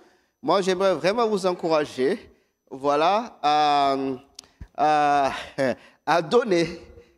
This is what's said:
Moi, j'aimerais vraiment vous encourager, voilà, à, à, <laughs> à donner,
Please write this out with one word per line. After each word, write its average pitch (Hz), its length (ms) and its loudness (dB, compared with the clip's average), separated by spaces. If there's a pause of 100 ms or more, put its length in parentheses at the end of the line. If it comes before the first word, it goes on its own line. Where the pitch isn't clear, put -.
(420)
Moi, 175 200 2
j'aimerais 185 340 0
vraiment 202 320 0
vous 196 180 -2
encourager, 160 880 -2 (380)
voilà, 151 760 -2
à, 147 520 2 (800)
à, 143 560 2 (260)
<laughs> - 480 -4
à 165 160 2
donner, 175 600 0 (360)